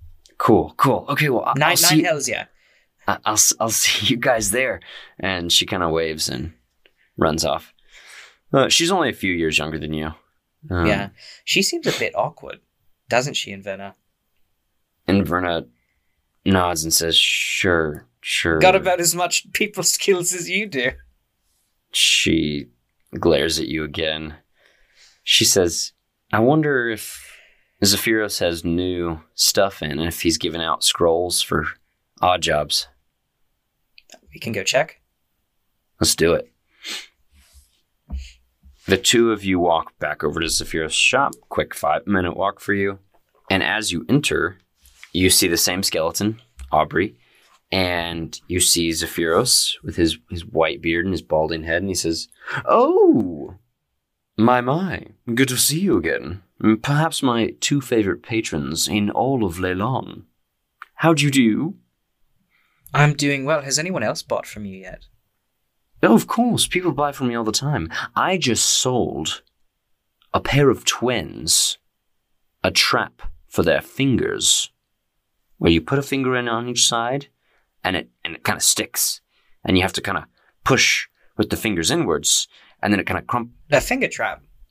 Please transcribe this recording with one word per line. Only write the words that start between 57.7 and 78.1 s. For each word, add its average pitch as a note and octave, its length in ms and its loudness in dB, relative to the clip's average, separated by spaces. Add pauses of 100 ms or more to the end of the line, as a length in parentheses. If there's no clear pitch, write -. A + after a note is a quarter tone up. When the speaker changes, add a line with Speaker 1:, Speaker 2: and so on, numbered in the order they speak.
Speaker 1:
favorite G2 440 0
patrons D#2+ 640 -4
in G#2 240 0
all B2 340 0
of E2+ 120 -4
Leylon. F#2 640 -4 (720)
How E3 180 4
do C#3+ 100 2
you D3 80 2
do?" B2+ 440 2 (1200)
Speaker 2:
I'm D3 200 4
doing C#3+ 320 0
well. D3+ 160 0
Has C3+ 180 -4
anyone E3 240 -4
else C3+ 180 -2
bought - 240 -4
from G#2+ 200 -12
you F#2+ 120 -12
yet? F#2 280 -18 (1000)
Speaker 1:
Oh, G3 100 8
of A3+ 140 4
course. A#3 400 0
People F3+ 240 0
buy C#3+ 200 -2
from C#3 180 -4
me A#2 60 -4
all A#2 100 -2
the A2 60 -2
time. C3 400 -2 (240)
I E3+ 220 2
just B2+ 280 0
sold F#2 760 0 (920)
a A2+ 60 2
pair C#3 300 4
of - 160 0
twins - 920 -2 (880)
a F#2 80 2
trap - 500 0 (260)
for - 160 0
their D#2 180 2
fingers, - 880 0 (880)
where E3 140 4
you E3 100 4
put C#3 160 -2
a C#3+ 60 0
finger C3 320 -2
in A#2+ 120 -2
on A#2 200 -4
each A#2+ 200 0
side, B2 400 -2 (560)
and F#2 120 0
it, - 140 -6 (140)